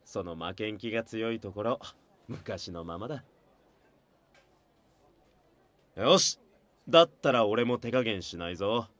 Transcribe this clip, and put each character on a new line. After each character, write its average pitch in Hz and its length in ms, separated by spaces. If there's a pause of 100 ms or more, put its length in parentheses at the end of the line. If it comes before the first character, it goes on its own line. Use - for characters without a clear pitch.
そ 98 220
の 85 100
負 82 200
け 107 160
ん 104 80
気 113 120
が 113 140
強 113 260
い 113 100
と 98 120
こ 104 120
ろ、 120 160 (480)
昔 95 440
の 85 120
ま 85 140
ま 110 100
だ。 139 160 (2750)
よ 135 220
し。 - 200 (500)
だ 156 160
っ 170 40
た - 240
ら 117 140
俺 113 180
も 120 140
手 117 120
加 127 120
減 104 200
し - 160
な 85 120
い 90 60
ぞ。 110 320 (120)